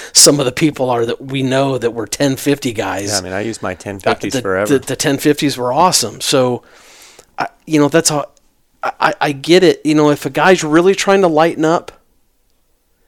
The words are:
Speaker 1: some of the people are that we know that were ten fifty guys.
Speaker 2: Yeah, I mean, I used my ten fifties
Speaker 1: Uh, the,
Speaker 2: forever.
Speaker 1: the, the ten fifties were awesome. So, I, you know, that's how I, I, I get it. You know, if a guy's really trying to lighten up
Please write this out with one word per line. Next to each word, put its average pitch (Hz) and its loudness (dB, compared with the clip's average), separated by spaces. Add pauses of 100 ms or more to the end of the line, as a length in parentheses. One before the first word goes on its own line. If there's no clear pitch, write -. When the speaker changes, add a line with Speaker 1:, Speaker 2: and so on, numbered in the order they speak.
(120)
Speaker 1:
some 147 4
of 135 -2
the 127 -2
people 139 -2
are 120 0
that 117 -6
we 135 -6
know 131 0
that 117 -2
were 113 -6
ten 135 -2
fifty 139 -2
guys. 101 -6
Speaker 2:
Yeah, 101 -2
I - -2
mean, 90 -8
I 98 -4
used 110 -8
my 95 -6
ten 101 -12
fifties 120 -4
Speaker 1:
Uh, 131 -4
the, 120 -4
Speaker 2:
forever. 104 0
Speaker 1:
the, - -6
the 131 -6
ten 139 -2
fifties 143 0
were 123 -4
awesome. 127 0
So, 127 0 (760)
I, - -6 (180)
you 156 2
know, 143 4
that's 160 2
how 151 -4 (520)
I, 123 -6
I, - 0
I 147 0
get 156 4
it. - 2
You 151 2
know, 151 4
if 147 -2
a 143 -4
guy's 165 2
really 170 2
trying 196 2
to 180 4
lighten 156 2
up 160 -2 (1160)